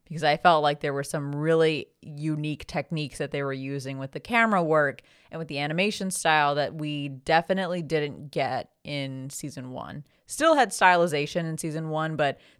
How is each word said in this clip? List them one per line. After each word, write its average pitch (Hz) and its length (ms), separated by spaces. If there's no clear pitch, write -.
because 156 220
I 147 100
felt 165 260
like 147 200
there 147 120
were 139 100
some 143 300
really 160 540
unique 151 680
techniques 151 520
that 143 120
they 143 120
were 139 100
using 135 440
with 135 140
the 151 80
camera 226 420
work 151 400
and 160 80
with 165 80
the 143 120
animation 185 520
style 151 440
that 147 200
we 147 320
definitely 170 760
didn't 147 500
get 131 400
in 135 460
season 135 420
one. 135 320
Still 320 280
had 233 160
stylization 170 760
in 160 120
season 160 320
one, 156 280
but 143 200